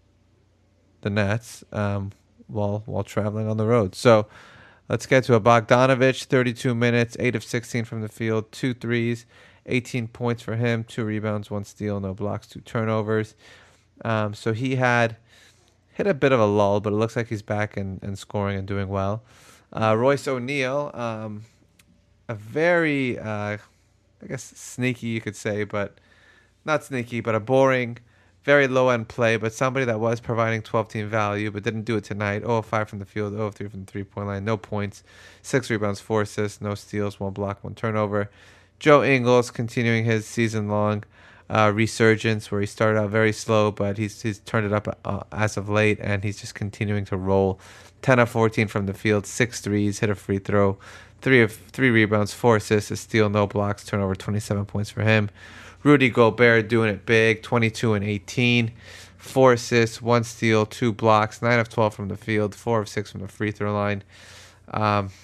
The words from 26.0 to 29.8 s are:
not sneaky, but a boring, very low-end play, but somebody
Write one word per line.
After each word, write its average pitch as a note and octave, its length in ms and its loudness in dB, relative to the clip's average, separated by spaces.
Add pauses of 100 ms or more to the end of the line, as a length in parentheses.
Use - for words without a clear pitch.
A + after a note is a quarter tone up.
not D#3 200 -2
sneaky, A#2+ 360 -6
but A2 140 -2
a A2 60 0
boring, B2+ 580 2 (460)
very C#3+ 220 6
low-end B2+ 420 2
play, A#2 280 2
but A2 160 -4
somebody C3 320 -2